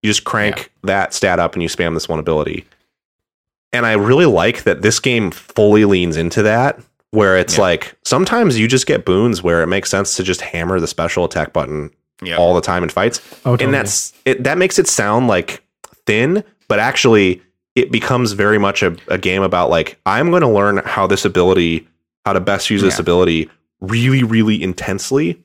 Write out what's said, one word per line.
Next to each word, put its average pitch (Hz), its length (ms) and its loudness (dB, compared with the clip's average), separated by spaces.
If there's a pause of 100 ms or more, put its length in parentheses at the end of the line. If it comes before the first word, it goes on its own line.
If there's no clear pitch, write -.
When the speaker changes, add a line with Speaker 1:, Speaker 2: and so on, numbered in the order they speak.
Speaker 1:
You 107 60 0
just - 160 -2
crank 107 320 -2
Speaker 2:
Yeah. - 80 -12 (180)
Speaker 1:
that 95 300 -2
stat 90 260 0
up 85 140 -2
and 87 100 -4
you 80 60 -4
spam 85 240 -4
this 78 160 -6
one 80 100 -4
ability." 78 460 -4 (1080)
And 120 120 0
I 110 80 2
really 120 320 4
like 107 380 2
that 87 180 0
this 110 180 2
game 113 320 -2
fully 107 540 2
leans 90 320 2
into 85 260 -2
that, 117 360 0 (320)
where 98 260 4
it's 87 180 0
Speaker 2:
Yeah. 107 80 2
Speaker 1:
like, 87 400 -2
sometimes 185 560 0
you 110 80 2
just 131 180 0
get - 200 -2
boons 98 360 0
where 85 220 2
it 82 40 -2
makes 95 220 -4
sense 98 260 -2
to 95 80 -6
just 92 180 -4
hammer 87 380 -4
the 82 80 -2
special 85 380 -4
attack 82 280 -4
button 76 360 -6 (320)
Speaker 2:
Yeah. 85 160 -6
Speaker 1:
all 87 160 4
the 87 80 2
time 87 220 -2
in 82 60 -6
fights. 104 320 -2 (240)
Speaker 3:
Oh, 127 60 0
totally. 123 140 0
Speaker 1:
And 135 80 0
that's, 117 400 -4 (120)
it, 127 180 0
that 143 140 -2
makes 185 220 0
it 170 80 2
sound, 113 400 0
like, 92 340 -2 (440)
thin, 139 380 0 (240)
but 104 120 0
actually 107 640 2 (340)
it - 160 0
becomes 120 420 -2
very 104 240 2
much 101 260 0
a, 85 120 0 (120)
a 92 100 -2
game 95 260 0
about, 87 260 0
like, 82 360 0
I'm 127 260 0
gonna 160 200 2
learn 101 340 2
how 98 220 -2
this 98 180 0
ability, 87 640 2 (380)
how 101 80 -2
to 92 60 0
best 98 300 -2
use 101 120 0
this 95 140 2
Speaker 2:
Yeah. 95 60 -4
Speaker 1:
ability 85 480 2 (300)
really, 120 440 0
really 110 400 2
intensely. 131 800 -4